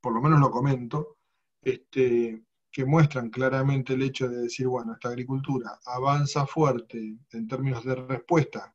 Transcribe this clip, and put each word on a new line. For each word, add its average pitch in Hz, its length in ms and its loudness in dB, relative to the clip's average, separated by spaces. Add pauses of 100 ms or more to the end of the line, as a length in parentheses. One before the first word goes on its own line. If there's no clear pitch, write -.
por 123 120 -4
lo 120 80 0
menos 147 200 6
lo 131 100 6
comento, 131 680 -2 (440)
este, 120 800 0 (260)
que 135 140 -4
muestran 139 460 4
claramente 131 640 0
el 131 80 0
hecho 135 260 -2
de 120 140 -4
decir, 120 240 -4
bueno, 120 280 -4
esta 120 140 -8
agricultura 127 800 -4
avanza 139 600 0
fuerte 120 720 -2 (140)
en 113 160 -8
términos 127 380 -4
de 131 100 -2
respuesta 127 800 -2